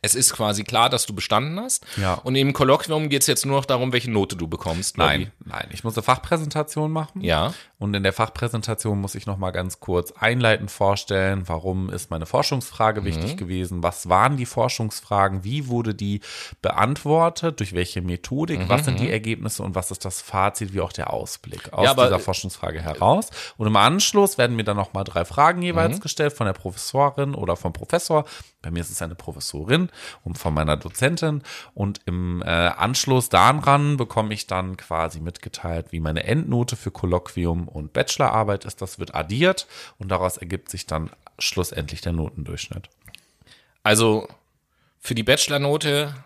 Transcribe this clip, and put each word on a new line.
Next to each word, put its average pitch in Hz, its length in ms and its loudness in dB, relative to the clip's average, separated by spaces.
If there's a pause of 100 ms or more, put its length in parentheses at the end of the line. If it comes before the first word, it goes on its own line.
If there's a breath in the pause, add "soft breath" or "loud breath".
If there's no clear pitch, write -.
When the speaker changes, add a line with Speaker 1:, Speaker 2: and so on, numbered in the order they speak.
Speaker 1:
es 117 100 2
ist 127 180 2
quasi 104 320 0
klar, 117 240 4
dass 131 160 0
du 104 100 -8
bestanden 123 460 0
hast. - 240 -4 (100)
Speaker 2:
Ja. 95 200 2
Speaker 1:
Und 127 200 -2
im 139 160 4
Kolloquium 156 560 2
geht's 139 180 2
jetzt 131 200 2
nur 139 100 0
noch 135 100 0
darum, 127 280 2
welche 120 180 0
Note 98 240 2
du 85 140 -4
bekommst, 82 460 -4
glaub 80 120 4
Speaker 2:
Nein, 71 140 2
Speaker 1:
ich. - 80 -6 (200)
Speaker 2:
nein. - 220 -8
Ich - 140 -12
muss 110 100 -4
eine 113 80 -2
Fachpräsentation 151 880 0
machen. 156 300 -6
Speaker 1:
Ja. 90 320 2 (260 loud breath)
Speaker 2:
Und 104 140 -2
in 98 100 0
der 95 80 4
Fachpräsentation 110 880 -2
muss 98 160 -6
ich 101 120 -10
noch 98 100 -4
mal 95 140 -2
ganz 90 280 -4
kurz 87 320 -2
einleitend 110 600 2
vorstellen, 98 760 2
warum 92 420 -2
ist 90 220 -8
meine 80 140 -4
Forschungsfrage 120 720 0
Speaker 1:
Mhm. 95 60 -4
Speaker 2:
wichtig 98 320 -2
gewesen, 92 440 -4
was 87 280 -2
waren 113 260 6
die 127 100 -2
Forschungsfragen, 101 1000 0
wie 135 240 -4
wurde 113 260 -2
die 101 240 -4 (420 loud breath)
beantwortet, 151 1000 2
durch 95 120 -4
welche 90 280 -2
Methodik, 127 600 -4
Speaker 1:
Mhm, 92 80 -4
Speaker 2:
was 127 140 4
sind 131 160 0
die 117 60 0
Speaker 1:
mhm. - 60 0
Speaker 2:
Ergebnisse 107 520 -4
und 98 100 -4
was 92 160 -2
ist - 140 -10
das 92 180 -6
Fazit, 98 520 0
wie 98 80 -2
auch 87 100 -2
der - 220 -6
Ausblick - 580 -8
aus 95 140 4
Speaker 1:
Ja, 135 60 8
aber 127 160 6
Speaker 2:
dieser 95 120 4
Forschungsfrage 85 640 -4
heraus. 92 480 2 (260 loud breath)
Und 107 120 -2
im 107 100 2
Anschluss 190 600 4
werden 120 200 2
mir 110 80 -2
dann 104 120 0
noch 95 140 -2
mal 95 140 -4
drei 87 180 0
Fragen 165 380 4
jeweils 165 360 0
Speaker 1:
Mhm. 202 40 -8
Speaker 2:
gestellt 147 320 -2
von 117 120 -2
der 95 80 0
Professorin 139 840 -2
oder - 200 -2
vom 87 160 -4
Professor. 160 540 0 (360 loud breath)
Bei 80 100 -8
mir 85 80 -2
ist 82 120 -6
es - 100 -6
eine 80 140 -6
Professorin 85 720 -2 (340 loud breath)
und 85 140 -8
von 80 160 -2
meiner 76 240 2
Dozentin. 147 680 -2 (300 loud breath)
Und 101 320 -2
im, 87 380 -2
äh, - 40 -6
Anschluss 92 800 2
daran 139 720 6
bekomme 110 360 0
ich - 140 -8
dann 92 300 -4
quasi 80 420 -4
mitgeteilt, 82 720 -8
wie 82 80 -4
meine 78 240 -2
Endnote 120 540 0
für - 120 -6
Kolloquium 87 760 -2
und 76 240 -10
Bachelorarbeit 104 720 0
ist. - 180 -12
Das - 180 -12
wird - 160 -10
addiert 127 520 0 (300 loud breath)
und 98 120 -10
daraus 92 280 0
ergibt 92 320 -8
sich - 180 -10
dann 78 220 -2 (300)
schlussendlich 82 600 -4
der 85 120 -2
Notendurchschnitt. - 760 -6 (960 soft breath)
Speaker 1:
Also 107 440 6 (720)
für - 160 -6
die 113 80 -2
Bachelornote 143 880 2 (120)